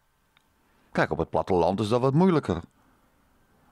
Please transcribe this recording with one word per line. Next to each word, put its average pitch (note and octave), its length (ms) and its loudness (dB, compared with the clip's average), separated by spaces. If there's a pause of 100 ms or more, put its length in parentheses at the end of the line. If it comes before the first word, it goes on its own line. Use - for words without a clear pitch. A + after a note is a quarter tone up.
(920)
Kijk, - 200 -2
op D2+ 60 -4
het D#2+ 120 -4
platteland F2 500 0
is G#2+ 100 -2
dat A#2+ 120 0
wat C3+ 120 0
moeilijker. D3+ 480 2 (1120)